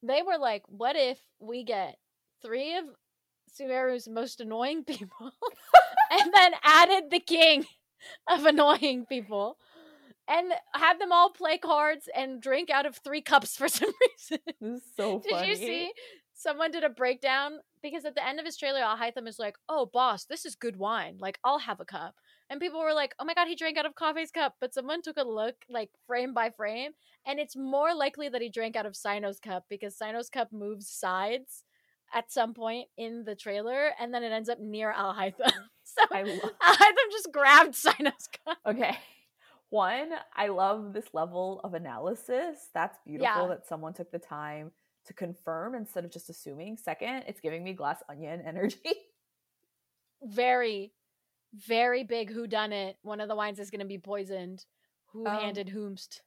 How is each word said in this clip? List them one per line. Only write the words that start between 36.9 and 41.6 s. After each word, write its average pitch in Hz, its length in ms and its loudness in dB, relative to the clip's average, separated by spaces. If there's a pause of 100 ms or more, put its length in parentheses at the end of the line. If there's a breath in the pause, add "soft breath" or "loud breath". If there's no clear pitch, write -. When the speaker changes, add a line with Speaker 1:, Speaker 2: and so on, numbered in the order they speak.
Speaker 1:
just 392 220 -8
grabbed 285 420 10
Cyno's - 520 0 (180)
cup. 320 200 -6
Speaker 2:
Okay. 214 320 0 (720 soft breath)
One, 220 420 0 (240)
I 208 120 0
love 202 460 0
this - 200 -10
level 175 500 -4